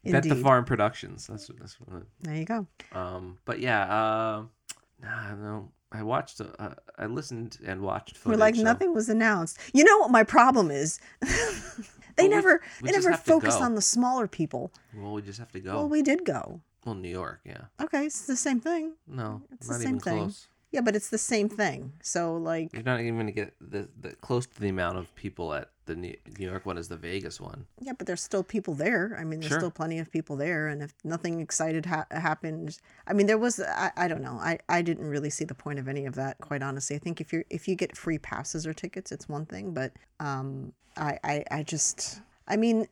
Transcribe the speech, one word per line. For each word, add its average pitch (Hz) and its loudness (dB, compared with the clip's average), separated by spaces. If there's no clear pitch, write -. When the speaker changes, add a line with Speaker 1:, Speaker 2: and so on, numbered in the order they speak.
Speaker 1:
Bet 143 4
the 156 2
Speaker 2:
Indeed. 131 4
Speaker 1:
Farm 127 8
Productions. 107 -2
That's 107 -14
what, - -18
that's - -20
what 92 -16
Speaker 2:
There 156 -8
you 160 -4
go. 214 -4
Speaker 1:
Um, 92 -8
but 117 -6
yeah, 117 2
uh, 110 0
nah, 107 -8
I 98 -10
don't 104 -10
know. 107 -8
I 110 -6
watched, 127 -4
uh, 104 -10
I 107 -6
listened 120 -8
and 95 -6
watched - -6
Speaker 2:
We're 220 4
like, 214 6
Speaker 1:
footage, 220 2
so 226 6
Speaker 2:
"Nothing 349 2
was 220 0
announced." 214 2
You 277 10
know 403 12
what 320 6
my 226 10
problem 233 8
is? 143 -2
<laughs> 269 -4
They 370 8
Speaker 1:
Well, - -
we, 427 6
Speaker 2:
never, 370 8
Speaker 1:
we 254 -4
Speaker 2:
they 370 2
Speaker 1:
just 381 4
Speaker 2:
never 349 8
Speaker 1:
have - -6
to - -2
Speaker 2:
focus 294 8
Speaker 1:
go. 254 4
Speaker 2:
on 240 2
the 208 2
smaller 247 4
people. 151 -4
Speaker 1:
Well, 104 -8
we 104 -4
just 101 -12
have 117 -16
to - -10
go. 95 -6
Speaker 2:
Well, 294 0
we 302 4
did 302 2
go. - -4
Speaker 1:
Well, 113 -6
New 90 -8
York, 87 -8
yeah. 92 -16
Speaker 2:
Okay, 294 -2
it's - -8
the 254 -2
same 254 0
thing. 320 -2
Speaker 1:
No, 113 -8
Speaker 2:
It's 240 -16
Speaker 1:
not 120 -4
Speaker 2:
the 117 -2
same 123 0
Speaker 1:
even - -2
Speaker 2:
thing. - -2
Speaker 1:
close. - -6
Speaker 2:
Yeah, 285 -2
but 226 2
it's 208 -2
the 220 -2
same 214 2
thing. 139 -2
So, 170 -2
like, 165 -4
Speaker 1:
You're 113 -10
not 123 0
even 117 -2
gonna 110 -2
get 107 -4
the, - -8
the - -12
close 123 -2
to - -14
the 101 2
amount 92 0
of 87 -10
people 85 -8
at 71 -8
the 80 -6
New, 87 -10
New 92 -6
York 92 -8
one 90 -6
as 85 -10
the 85 -10
Vegas 85 -8
one. - -12
Speaker 2:
Yeah, 262 -10
but - -10
there's 175 -4
still 190 -2
people 190 -4
there. 196 0
I 160 -8
mean, 156 -6
there's 151 -4
Speaker 1:
Sure. 147 2
Speaker 2:
still 170 0
plenty 165 -4
of 160 -8
people 156 -4
there. 156 0
And 147 -6
if 147 -10
nothing 170 -4
excited 160 -2
ha-, 160 -2
happened, 160 -4
I - -2
mean, 202 6
there 220 6
was, 233 2
I, - -2
I 175 2
don't 165 -4
know. 127 -8
I, 165 -2
I 175 4
didn't 170 -2
really 147 -2
see 151 -4
the 151 -8
point 143 -8
of 131 -6
any 139 -4
of 127 -6
that, 135 -4
quite 139 -6
honestly. 139 -4
I 147 -4
think 170 -6
if - -6
you're, 165 -2
if - -6
you 190 0
get - -4
free 160 -2
passes - -8
or 156 -4
tickets, - -10
it's - -12
one 147 -6
thing. 185 -10
But, 131 -4
um, 135 -6
I, 151 -2
I, 147 -2
I 151 -4
just, - -4
I - 0
mean 226 4